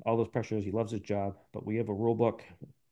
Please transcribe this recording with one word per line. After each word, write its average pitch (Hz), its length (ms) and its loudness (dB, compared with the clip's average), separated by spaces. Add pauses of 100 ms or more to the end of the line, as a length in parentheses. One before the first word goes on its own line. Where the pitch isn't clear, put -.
all 113 100 4
those 113 120 2
pressures. 110 360 -2
He 98 60 -4
loves 107 220 0
his 107 80 -4
job, 101 360 -2 (160)
but - 140 -8
we 107 100 0
have 113 120 0
a 104 60 -2
rule 117 200 2
book, 113 280 2 (500)